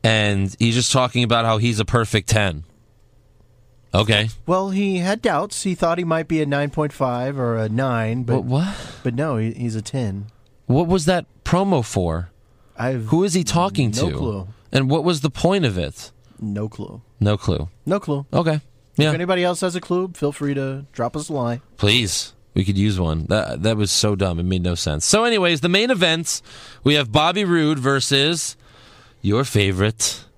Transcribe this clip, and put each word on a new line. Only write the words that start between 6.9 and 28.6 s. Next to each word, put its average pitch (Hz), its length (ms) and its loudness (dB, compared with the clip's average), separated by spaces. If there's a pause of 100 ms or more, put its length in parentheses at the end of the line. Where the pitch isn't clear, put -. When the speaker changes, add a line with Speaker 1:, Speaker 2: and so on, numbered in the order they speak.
Speaker 2:
five 131 460 -2
or 117 180 0
a 110 120 -2
nine, 117 540 -2
but 120 200 0
Speaker 1:
What, 135 240 0
what? 202 100 -6 (260)
Speaker 2:
but 123 120 -2
no, 143 220 -2
he, 110 160 -2
he's 113 220 -4
a 110 80 -4
ten. 104 440 -6 (400)
Speaker 1:
What 151 200 4
was 170 200 2
that 180 200 2 (180)
promo 180 400 2
for? 87 460 -2 (480)
Speaker 2:
I've 120 280 -2
Speaker 1:
Who 165 180 4
is 175 100 0
he 185 80 2
talking 160 480 0
Speaker 2:
no 123 200 0
Speaker 1:
to? 135 60 -4
Speaker 2:
clue. 98 320 -4 (240)
Speaker 1:
And 135 160 2
what 151 140 2
was 165 200 0
the 147 80 0
point 180 340 2
of 101 120 0
it? - 360 -6 (260)
Speaker 2:
No 104 300 -6
clue. - 340 -14 (160)
Speaker 1:
No 104 180 4
clue. 78 320 -2 (160)
Speaker 2:
No 190 160 0
clue. 143 320 -4
Speaker 1:
Okay. 156 280 2 (360)
Yeah. 151 120 4
Speaker 2:
If 160 60 2
anybody 180 300 0
else 175 180 0
has 180 120 -2
a 180 60 -4
clue, 185 340 -2
feel 143 180 -2
free 143 220 -4
to 135 380 -6
drop 123 240 -4
us 151 120 -8
a 160 40 -6
line. 120 280 -2 (160)
Speaker 1:
Please. 104 560 0 (220)
We 95 100 0
could 98 140 0
use 101 200 2
one. 80 280 -2
That, 85 360 -2
that 110 140 0
was 104 160 -2
so 104 240 0
dumb. 90 220 -2
It 87 60 -2
made 90 180 0
no 87 120 0
sense. 76 320 -4
So 220 180 4
anyways, 180 360 2
the 175 80 0
main 214 220 2
event, 170 520 0 (420)
we 147 100 4
have 127 180 0
Bobby 175 320 2
Roode 156 340 2
versus 139 800 0 (680)